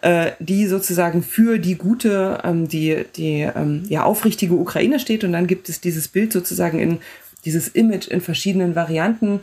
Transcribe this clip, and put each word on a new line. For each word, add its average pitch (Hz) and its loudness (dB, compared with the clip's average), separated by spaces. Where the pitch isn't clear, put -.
äh, 170 2
die 190 0
sozusagen 175 0
für 226 4
die 180 0
gute, 196 0
ähm, 170 0
die, 156 -2
die, 151 -2
ähm, 151 -2
ja, 151 0
aufrichtige 202 2
Ukraine 180 2
steht. 220 -2
Und 175 0
dann 170 0
gibt 185 -2
es - -10
dieses 160 -4
Bild 220 0
sozusagen 175 -2
in, 165 0
dieses 160 -2
Image 220 2
in 180 -2
verschiedenen 180 -2
Varianten 190 0